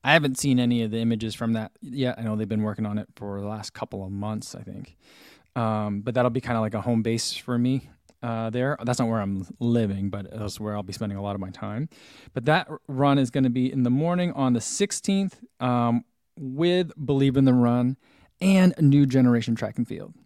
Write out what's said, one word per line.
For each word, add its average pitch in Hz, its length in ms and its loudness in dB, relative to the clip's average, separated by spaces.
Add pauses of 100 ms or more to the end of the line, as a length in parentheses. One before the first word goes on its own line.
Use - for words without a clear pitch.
I 139 120 4
haven't 143 240 2
seen 131 200 2
any 120 240 2
of 107 80 -2
the 113 80 -4
images 113 360 -2
from 117 180 -2
that 110 200 -4 (100)
yet. 127 360 -4
I 113 40 -8
know 110 120 -2
they've 107 140 -4
been 107 140 -2
working 107 240 -4
on 104 120 -4
it 104 160 -8
for 101 260 -10
the 101 60 -8
last 104 260 -10
couple 101 320 -8
of 95 60 -10
months, 104 440 -8
I - 80 -14
think. - 340 -16 (580)
Um, 107 460 -2
but 110 140 -6
that'll 123 160 2
be 120 100 -4
kinda 120 200 -2
like 107 140 -2
a 107 60 -2
home 113 220 0
base 113 340 -2
for 120 220 -4
me, 127 320 -2 (320)
uh, 113 280 -4
there. 127 320 -2
That's 120 160 -2
not 120 100 0
where 113 120 0
I'm 98 260 -4 (140)
living, 107 480 0
but 98 220 -4
that's 104 280 -10
where 107 160 -6
I'll 104 80 -6
be 95 100 -10
spending 101 260 -6
a 98 40 -8
lot 101 120 -4
of 98 60 -6
my 95 100 -8
time. 107 380 -8 (440)
But 123 140 -4
that 156 240 2
r-, 151 180 -12
run 139 300 4
is 127 120 2
gonna 131 200 2
be 127 200 0
in 135 120 0
the 123 80 2
morning 170 420 0
on 131 220 2
the 113 60 2
sixteenth, - 800 -2 (200)
um, 120 440 0 (320)
with 165 560 -2 (120)
Believe 135 320 2
in 139 80 6
the 131 100 6
Run 123 420 4 (440)
and 185 380 6
New 143 260 8
Generation 123 520 4
Track 110 200 -6
and 117 100 -2
Field. - 280 -12 (120)